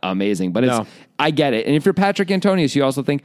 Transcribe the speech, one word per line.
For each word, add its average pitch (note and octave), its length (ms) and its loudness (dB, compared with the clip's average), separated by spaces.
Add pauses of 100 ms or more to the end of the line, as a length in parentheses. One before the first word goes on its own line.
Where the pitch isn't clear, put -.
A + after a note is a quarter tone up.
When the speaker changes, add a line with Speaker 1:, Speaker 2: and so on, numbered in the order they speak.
Speaker 1:
amazing, F#2+ 500 -2
but A2+ 100 2
it's, B2+ 140 4
Speaker 2:
No. G#2+ 80 -2 (340)
Speaker 1:
I D#3 120 0
get D3 220 0
it. A2+ 120 -2
And C#3+ 100 2
if D3+ 100 0
you're F#3+ 80 4
Patrick G3 380 0
Antonius, F#3 440 0
you C#3 100 2
also C3+ 160 -2
think, C#3+ 240 -2